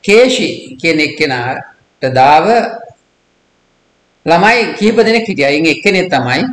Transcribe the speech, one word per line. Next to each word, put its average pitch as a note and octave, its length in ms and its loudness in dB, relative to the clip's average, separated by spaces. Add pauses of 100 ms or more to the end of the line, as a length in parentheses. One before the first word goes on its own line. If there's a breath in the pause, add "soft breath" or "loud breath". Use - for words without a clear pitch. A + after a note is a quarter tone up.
කේෂි A3 460 2 (280)
කියන D#3+ 220 -2
එක්කෙනාට C#3 1040 -6 (100)
දාව C#3+ 320 4 (1800)
ළමයි G3 480 2
කිහිප G#3+ 240 0
දෙනෙක් A3+ 300 0
හිටියා. C#3 220 -2
එයින් D3+ 160 0
එක්කෙනෙක් F3+ 440 0
තමයි C3 440 -2